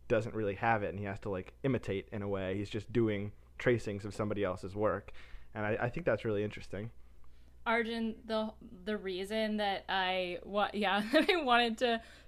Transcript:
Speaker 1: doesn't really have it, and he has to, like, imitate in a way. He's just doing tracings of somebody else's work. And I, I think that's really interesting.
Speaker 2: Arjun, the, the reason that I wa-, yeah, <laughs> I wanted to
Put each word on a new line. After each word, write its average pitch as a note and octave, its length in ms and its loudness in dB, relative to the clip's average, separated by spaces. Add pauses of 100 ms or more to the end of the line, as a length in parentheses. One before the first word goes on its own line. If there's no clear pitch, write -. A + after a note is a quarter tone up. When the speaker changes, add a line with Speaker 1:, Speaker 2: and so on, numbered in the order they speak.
Speaker 1:
doesn't A2+ 260 2
really G2+ 220 -2
have A2+ 260 2
it, F2+ 80 -2
and F2 80 -6
he G#2 80 -6
has F#2+ 140 -6
to, G#2+ 100 -6
like, F#2 320 -6
imitate A2 500 0
in G#2+ 80 -4
a G2+ 80 -4
way. F#2+ 300 -2
He's G2+ 100 -4
just A2 240 -6
doing G#2+ 400 2 (260)
tracings G#2+ 460 2
of G2+ 100 -8
somebody G#2 300 -2
else's F#2+ 320 -4
work. G2+ 360 0 (420)
And G#2+ 100 -4
I, G#2+ 160 0
I A#2 80 0
think D#3+ 160 -6
that's A#2 220 2
really G#2 180 0
interesting. G#2 460 -6 (760)
Speaker 2:
Arjun, A3+ 480 0 (120)
the, A3 260 -2 (320)
the G#3+ 140 -2
reason G3 580 -2
that G3+ 320 0
I F#3 560 0
wa-, G3+ 300 2
yeah, G3+ 340 4
<laughs> A#3+ 60 -8
I D#4+ 280 6
wanted A#3+ 360 4
to A#3 240 2 (240)